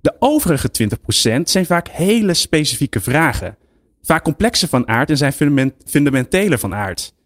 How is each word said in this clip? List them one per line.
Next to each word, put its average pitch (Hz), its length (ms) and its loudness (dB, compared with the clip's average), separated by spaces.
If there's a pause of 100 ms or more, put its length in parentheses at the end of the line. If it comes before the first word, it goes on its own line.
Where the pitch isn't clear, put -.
De - 180 0
overige 254 520 2
twintig 104 300 -2
procent 113 500 0
zijn 185 160 0
vaak 175 220 -2
hele 202 460 0
specifieke - 640 -2
vragen. 139 560 -2 (460)
Vaak 160 220 0
complexer 190 440 0
van 123 200 0
aard 135 220 0
en 151 60 2
zijn 135 160 0
fundament-, 139 540 0
fundamenteler 143 720 2
van 95 160 -6
aard. 98 400 -8 (120)